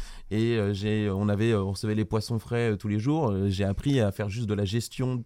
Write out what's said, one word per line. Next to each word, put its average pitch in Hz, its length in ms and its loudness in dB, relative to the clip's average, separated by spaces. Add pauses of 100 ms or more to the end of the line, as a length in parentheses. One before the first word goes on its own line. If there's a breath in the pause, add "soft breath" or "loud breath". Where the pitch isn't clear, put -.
(300 loud breath)
Et, 113 260 2
euh, 104 160 2
j'ai, 104 380 0
on 98 180 0
avait, 104 220 2
euh, 104 120 4
on 98 100 -2
recevait 107 220 -2
les 107 120 0
poissons 110 320 -2
frais, 117 340 0
euh, 104 40 0
tous 104 120 -4
les 104 100 0
jours. 143 320 2
Euh, 98 200 2
j'ai 98 140 0
appris 127 360 2
à 101 120 4
faire 104 180 -4
juste 113 180 -4
de 107 60 0
la 101 100 0
gestion 120 520 -2
de 120 80 -6